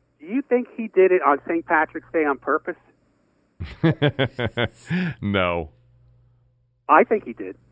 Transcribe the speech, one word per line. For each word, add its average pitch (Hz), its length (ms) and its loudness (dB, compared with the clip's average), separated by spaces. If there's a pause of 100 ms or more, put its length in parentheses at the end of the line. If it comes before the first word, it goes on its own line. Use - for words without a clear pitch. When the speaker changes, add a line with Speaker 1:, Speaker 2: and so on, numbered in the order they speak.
(180)
Speaker 1:
Do 151 80 -20
you 240 160 -4
think 247 240 0 (100)
he 226 120 -8
did 185 240 4
it 180 100 2
on 139 240 4
Saint 165 180 -4
Patrick's 156 480 -2
Day 160 120 0
on 139 140 -2
purpose? 156 360 -4 (1080)
Speaker 2:
<laughs> 139 1400 -2
No. 87 500 -2 (1200)
Speaker 1:
I 160 140 8
think - 200 -2
he 120 80 -12
did. 95 240 -12 (160)